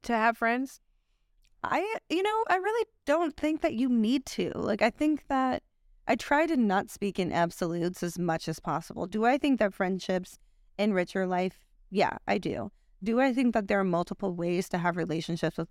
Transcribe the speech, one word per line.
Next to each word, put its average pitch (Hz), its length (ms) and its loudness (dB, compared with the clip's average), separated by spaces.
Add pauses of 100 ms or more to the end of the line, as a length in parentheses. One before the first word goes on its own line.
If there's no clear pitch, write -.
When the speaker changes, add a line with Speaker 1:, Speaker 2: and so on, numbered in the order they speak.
Speaker 1:
to - 120 -4
have 226 220 4
friends? 240 440 -2 (840)
Speaker 2:
I, 415 340 0 (140)
you 339 120 0
know, 440 280 0
I 370 60 4
really 427 300 0 (200)
don't 311 300 0
think - 260 -2
that 220 120 0
you 247 140 0
need 247 380 2
to. - 280 -4
Like, 208 280 -2
I 226 80 4
think 302 380 0
that 262 340 0 (460)
I 247 80 2
try - 300 2
to 320 100 0
not 202 340 2
speak - 280 -6
in 180 140 0
absolutes 170 680 -2
as 175 160 -4
much 165 300 -2
as 156 120 -4
possible. 165 460 -6
Do 214 180 -2
I 254 140 4
think 277 220 2
that 202 120 2
friendships 185 680 -2 (380)
enrich 190 380 2
your 190 120 0
life? 185 380 -2 (260)
Yeah, 190 360 2
I 202 120 2
do. - 320 -6 (320)
Do 226 180 0
I 269 120 4
think 240 220 2
that 208 140 -2
there 202 100 2
are 196 60 2
multiple 180 500 -2
ways 175 360 -2
to 185 80 -2
have 175 180 0
relationships 165 600 -2
with 165 140 -4